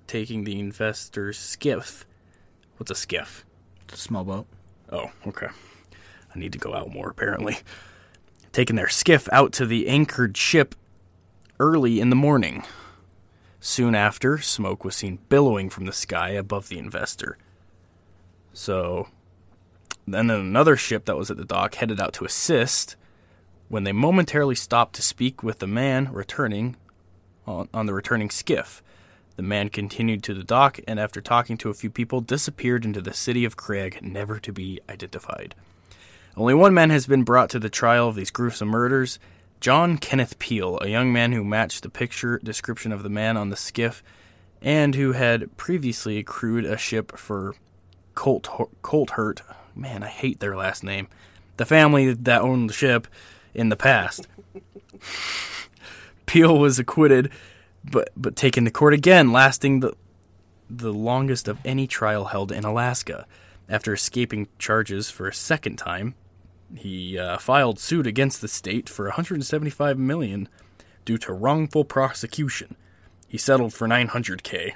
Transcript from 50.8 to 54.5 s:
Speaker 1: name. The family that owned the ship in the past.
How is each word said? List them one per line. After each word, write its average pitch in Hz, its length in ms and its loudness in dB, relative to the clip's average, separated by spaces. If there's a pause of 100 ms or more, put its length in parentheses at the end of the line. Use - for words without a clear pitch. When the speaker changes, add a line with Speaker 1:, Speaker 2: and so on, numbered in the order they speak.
Speaker 1:
name. 98 240 -8 (500)
The 117 80 -2
family 147 480 6
that 117 280 4
owned 123 280 2
the 107 40 -6
ship 123 340 2 (460)
in 113 160 2
the 107 80 2
past. 117 500 2 (260)